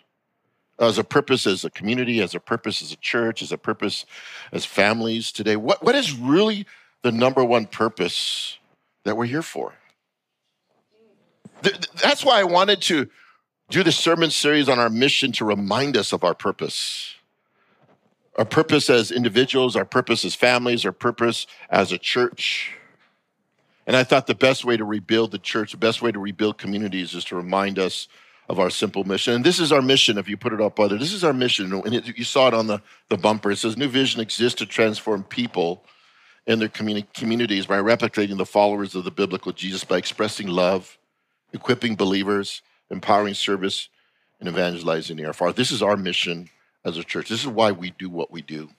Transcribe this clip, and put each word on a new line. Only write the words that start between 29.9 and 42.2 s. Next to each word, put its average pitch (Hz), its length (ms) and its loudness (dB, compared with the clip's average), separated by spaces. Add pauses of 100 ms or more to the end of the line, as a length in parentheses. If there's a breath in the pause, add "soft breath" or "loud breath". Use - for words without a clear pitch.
if 98 120 -6
you 101 80 -6
put 117 160 -4
it 107 80 -2
up, 104 160 0
brother. 104 200 2
This 143 140 -4
is 196 140 -4
our 151 80 4
mission. 120 400 0
And 98 200 -4
it, 117 240 -4
you 120 60 -6
saw 131 240 4
it 120 60 4
on 113 140 2
the, 104 140 -2 (280 soft breath)
the 107 80 0
bumper. 104 340 2
It 101 60 -2
says, 110 180 -2
"New 135 140 -2
Vision 131 320 0
exists 117 380 -2
to 110 60 -6
transform 107 580 0
people 92 600 -4 (640 soft breath)
and 113 140 2
their 110 80 0
communi-, 104 440 -6
communities 110 520 -2
by 98 120 0
replicating 104 600 0
the 98 80 -2
followers 101 500 2
of 92 80 -4
the 90 80 -8
biblical 92 400 -4
Jesus 95 320 -8
by - 140 0
expressing 104 500 -4
love, 90 500 0 (540)
equipping 113 460 -2
believers, 98 640 -2 (280)